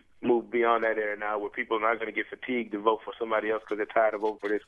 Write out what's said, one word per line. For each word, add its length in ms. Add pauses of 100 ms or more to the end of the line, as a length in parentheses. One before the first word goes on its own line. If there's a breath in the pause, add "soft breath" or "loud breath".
(220)
moved 280
beyond 360
that 120
era 200
now 220
where 100
people 280
are 40
not 180
gonna 120
get 180
fatigued 420
to 80
vote 240
for 160
somebody 320
else 160
'cause 100
they're 100
tired 260
of 80
voting 180
for 100
this 180